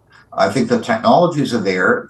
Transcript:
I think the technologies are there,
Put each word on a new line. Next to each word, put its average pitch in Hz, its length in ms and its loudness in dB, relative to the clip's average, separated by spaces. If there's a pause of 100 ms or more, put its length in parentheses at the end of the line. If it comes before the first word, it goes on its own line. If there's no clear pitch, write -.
(320)
I - 160 0
think 117 200 -2
the 113 120 0
technologies 120 720 0
are 113 80 -2
there, 95 500 0